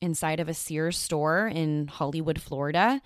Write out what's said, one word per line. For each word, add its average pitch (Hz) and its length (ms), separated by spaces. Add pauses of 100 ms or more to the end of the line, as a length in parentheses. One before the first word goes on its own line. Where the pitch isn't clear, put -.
inside 160 400
of 160 80
a 165 60
Sears 160 440
store 160 480
in 151 400
Hollywood, 156 540
Florida, 170 640